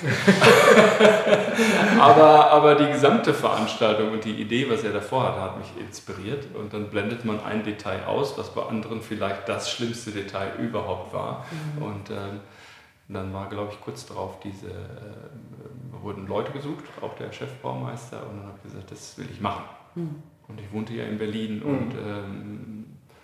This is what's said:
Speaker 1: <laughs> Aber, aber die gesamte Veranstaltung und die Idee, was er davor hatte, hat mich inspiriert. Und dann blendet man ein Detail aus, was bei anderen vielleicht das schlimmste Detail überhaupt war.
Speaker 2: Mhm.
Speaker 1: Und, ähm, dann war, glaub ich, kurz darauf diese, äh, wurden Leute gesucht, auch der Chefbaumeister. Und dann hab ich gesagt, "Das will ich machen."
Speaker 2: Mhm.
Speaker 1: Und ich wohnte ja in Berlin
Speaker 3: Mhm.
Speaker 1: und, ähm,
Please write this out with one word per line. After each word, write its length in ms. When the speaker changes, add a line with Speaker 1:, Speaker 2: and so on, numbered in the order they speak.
Speaker 1:
<laughs> 2000
Aber, 500
aber 240
die 140
gesamte 440
Veranstaltung 800
und 140
die 100
Idee, 340
was 140
er 100
davor 300
hatte, 180
hat 160
mich 120
inspiriert. 760
Und 200
dann 160
blendet 340
man 200
ein 180
Detail 420
aus, 320
was 160
bei 100
anderen 380
vielleicht 480
das 220
schlimmste 400
Detail 480
überhaupt 560
war. 320
Speaker 2:
Mhm. 60
Speaker 1:
Und, 280
ähm, 300
dann 280
war, 160
glaub 200
ich, 120
kurz 240
darauf 340
diese, 280
äh, 1300
wurden 240
Leute 260
gesucht, 320
auch 140
der 160
Chefbaumeister. 960
Und 100
dann 100
hab 80
ich 60
gesagt, 180
"Das 280
will 120
ich 100
machen." 220
Speaker 2:
Mhm. 280
Speaker 1:
Und 120
ich 120
wohnte 220
ja 100
in 140
Berlin 420
Speaker 3:
Mhm. 60
Speaker 1:
und, 280
ähm, 1040